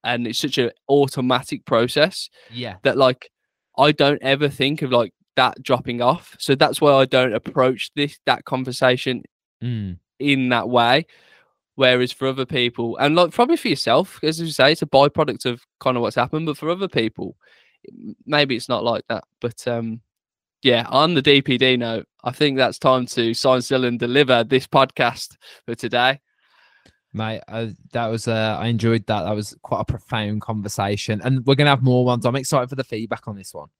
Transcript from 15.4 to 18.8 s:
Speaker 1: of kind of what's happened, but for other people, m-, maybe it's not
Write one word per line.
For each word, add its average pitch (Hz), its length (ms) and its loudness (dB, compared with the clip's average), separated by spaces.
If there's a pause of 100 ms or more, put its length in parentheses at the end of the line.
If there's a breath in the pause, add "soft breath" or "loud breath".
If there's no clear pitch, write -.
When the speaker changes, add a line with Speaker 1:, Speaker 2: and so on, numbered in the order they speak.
Speaker 1:
of 120 160 -4 (180)
kind 127 160 0
of 120 60 -2
what's 107 140 -4
happened, 156 320 -2
but 147 100 -6
for 156 140 -6
other 190 160 -4
people, 110 500 -4 (500 soft breath)
m-, - 280 -18 (100)
maybe 147 300 0
it's 120 120 -8
not 113 160 -2